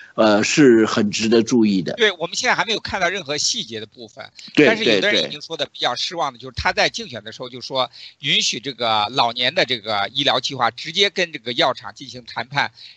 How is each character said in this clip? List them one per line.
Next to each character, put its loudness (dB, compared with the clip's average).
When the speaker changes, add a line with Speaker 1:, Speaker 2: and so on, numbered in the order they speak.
Speaker 1:
呃， 4
是 6
很 0
值 -2
得 4
注 4
意 2
的。 -6
Speaker 2:
对， 2
我 -6
们 -8
现 -2
在 4
还 0
没 -4
有 -4
看 -6
到 2
任 -6
何 -6
细 -2
节 -10
的 -12
部 -18
分， -18
Speaker 1:
对， 6
Speaker 2:
但 4
是 -2
有 4
的 0
人 2
已 -8
经 -12
说 -12
的 -6
比 -16
较 -2
失 -8
望 -4
的， -18
Speaker 1:
对， -20
对。 -20
Speaker 2:
就 -14
是 -18
他 0
在 2
竞 -10
选 -12
的 -16
时 -14
候 -10
就 -16
说 -4
允 0
许 -2
这 -10
个 0
老 0
年 -2
的 2
这 -2
个 -2
医 -2
疗 2
计 -6
划 2
直 -12
接 2
跟 -4
这 -8
个 -8
药 0
厂 -14
进 -18
行 -18
谈 -10
判， -2